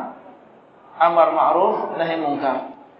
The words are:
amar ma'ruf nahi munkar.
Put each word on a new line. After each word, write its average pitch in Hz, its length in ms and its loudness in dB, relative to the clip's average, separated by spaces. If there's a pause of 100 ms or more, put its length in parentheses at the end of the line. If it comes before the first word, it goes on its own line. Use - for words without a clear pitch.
(960)
amar 165 400 4
ma'ruf 170 640 0
nahi 165 160 -2
munkar. 143 560 -4 (280)